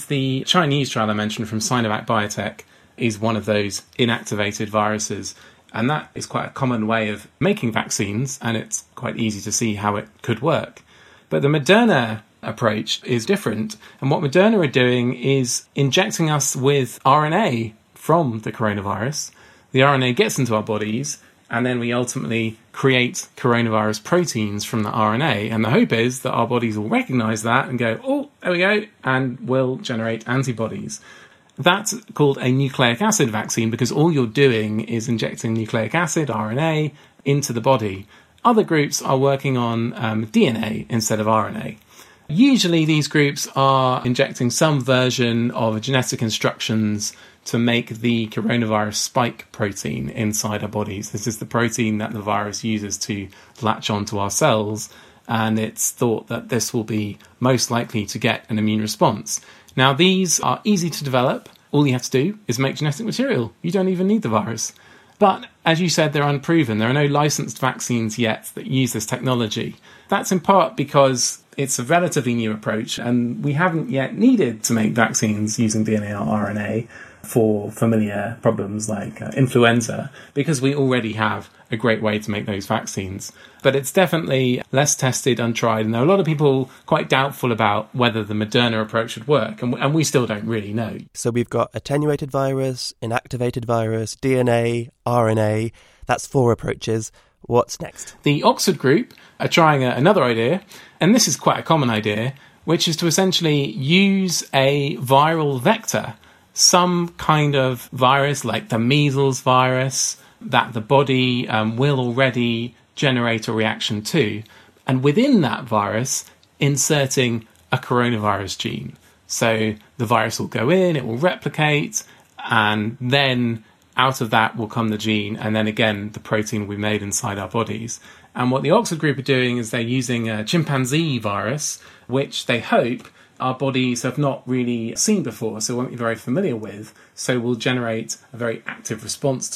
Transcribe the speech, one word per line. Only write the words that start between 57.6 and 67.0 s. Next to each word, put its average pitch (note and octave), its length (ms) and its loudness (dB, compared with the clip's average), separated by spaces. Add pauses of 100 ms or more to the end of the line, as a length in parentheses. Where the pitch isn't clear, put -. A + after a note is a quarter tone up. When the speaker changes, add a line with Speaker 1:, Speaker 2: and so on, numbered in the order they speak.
Speaker 1:
likely A#2 360 -4
to - 120 -8
get A2+ 300 -2
an G#2+ 100 -2
immune G#2+ 220 0
response. G#2+ 640 -2 (340)
Now, C3+ 160 4
these F#3 480 2
are - 240 -2
easy F3 240 2
to D3 160 -6
develop. C3 460 0 (220)
All D3 140 4
you B2+ 60 2
have B2 120 -2
to - 60 -10
do D3+ 360 0
is A#2+ 120 -2
make C3+ 180 -2
genetic D3+ 280 -2
material. G#3+ 560 -2
You E3+ 120 -4
don't F#3+ 160 2
even F#3 180 0
need A3 160 2
the C3 60 -2
virus. A2 440 -2 (460)
But, - 280 4 (200)
as E3 140 2
you F3+ 80 2
said, D3+ 240 2
they're D3 100 2
unproven. C#3+ 560 2
There A2+ 100 2
are C3 60 2
no D3 120 4